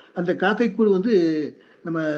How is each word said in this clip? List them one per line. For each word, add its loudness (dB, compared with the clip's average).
அந்த -2
காக்கை 0
கூடு 2
வந்து 2
நம்ம -6